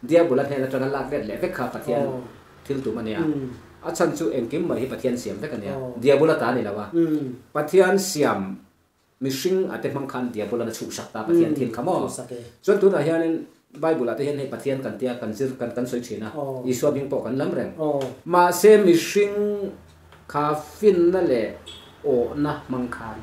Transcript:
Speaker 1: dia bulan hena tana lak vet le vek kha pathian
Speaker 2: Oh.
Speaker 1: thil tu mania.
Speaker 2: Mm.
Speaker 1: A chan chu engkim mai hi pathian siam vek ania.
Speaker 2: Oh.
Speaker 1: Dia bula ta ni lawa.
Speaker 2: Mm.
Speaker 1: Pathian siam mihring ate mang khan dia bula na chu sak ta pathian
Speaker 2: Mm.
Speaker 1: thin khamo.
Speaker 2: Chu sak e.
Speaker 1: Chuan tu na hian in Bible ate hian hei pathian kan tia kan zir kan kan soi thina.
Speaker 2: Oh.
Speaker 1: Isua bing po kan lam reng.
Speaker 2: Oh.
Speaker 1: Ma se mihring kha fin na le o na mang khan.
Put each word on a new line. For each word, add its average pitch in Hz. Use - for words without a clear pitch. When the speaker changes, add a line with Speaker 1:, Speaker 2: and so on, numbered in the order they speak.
Speaker 1:
dia 170
bulan 131
hena 135
tana 131
lak 131
vet 143
le -
vek 180
kha 127
pathian 120
Speaker 2:
Oh. 127
Speaker 1:
thil 135
tu 113
mania. 110
Speaker 2:
Mm. 143
Speaker 1:
A 170
chan 170
chu 160
engkim 147
mai 123
hi 127
pathian 120
siam 98
vek 147
ania. 98
Speaker 2:
Oh. 127
Speaker 1:
Dia 139
bula -
ta 123
ni 117
lawa. 104
Speaker 2:
Mm. 156
Speaker 1:
Pathian 180
siam 104
mihring 180
ate 127
mang 135
khan 123
dia 104
bula 117
na 110
chu -
sak -
ta 113
pathian 165
Speaker 2:
Mm. 147
Speaker 1:
thin 123
khamo. 156
Speaker 2:
Chu 123
sak 123
e. 120
Speaker 1:
Chuan 202
tu 190
na 175
hian 165
in 165
Bible 127
ate 123
hian 143
hei 135
pathian 131
kan 110
tia 123
kan 110
zir 127
kan 120
kan 123
soi 127
thina. 107
Speaker 2:
Oh. 135
Speaker 1:
Isua 127
bing 135
po 135
kan 120
lam 165
reng. 101
Speaker 2:
Oh. 147
Speaker 1:
Ma 175
se 208
mihring 202
kha 147
fin 175
na 185
le 131
o 123
na 147
mang 123
khan. 110